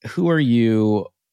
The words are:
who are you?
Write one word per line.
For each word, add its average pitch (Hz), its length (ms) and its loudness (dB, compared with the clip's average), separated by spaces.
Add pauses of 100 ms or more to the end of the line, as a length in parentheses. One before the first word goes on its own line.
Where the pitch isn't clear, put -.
who 170 220 -2
are 160 100 0
you? 110 680 2 (260)